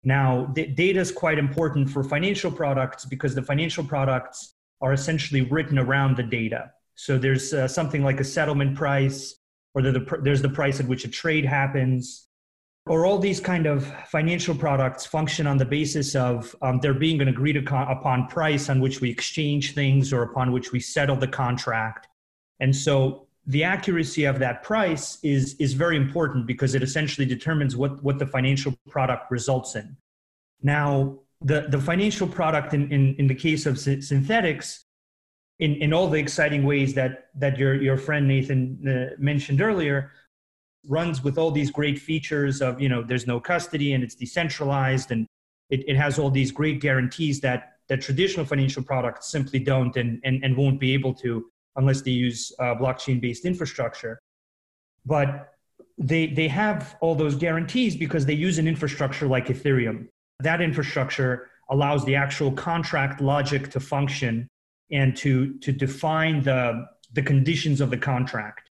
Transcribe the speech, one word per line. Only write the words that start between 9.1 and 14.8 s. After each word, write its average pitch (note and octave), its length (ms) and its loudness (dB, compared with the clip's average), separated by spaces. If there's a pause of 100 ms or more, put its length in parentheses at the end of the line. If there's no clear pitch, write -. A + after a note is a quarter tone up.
or C3+ 80 2
the, C3 100 4
the B2+ 80 2
pr-, - 160 -4
there's C#3 260 2
the C#3 60 2
price C#3 300 0
at C3+ 80 -2
which B2+ 180 -2
a A2+ 40 -8
trade D#3 360 0
happens, C3+ 840 0 (580)
or E3 200 4
all G3 120 4
these G3 200 0
kind E3+ 280 0
of C#3 200 0 (220)
financial E3 460 0
products C3+ 520 0